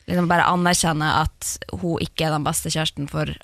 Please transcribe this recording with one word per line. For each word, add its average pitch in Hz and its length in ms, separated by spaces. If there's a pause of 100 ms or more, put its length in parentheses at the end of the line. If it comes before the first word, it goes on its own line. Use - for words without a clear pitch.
liksom 175 200
bare 170 220
anerkjenner 170 720
at - 300 (300)
hun 170 200
ikke - 240
er 156 80
den 147 100
beste 160 300
kjæresten 156 340
for 151 220 (140)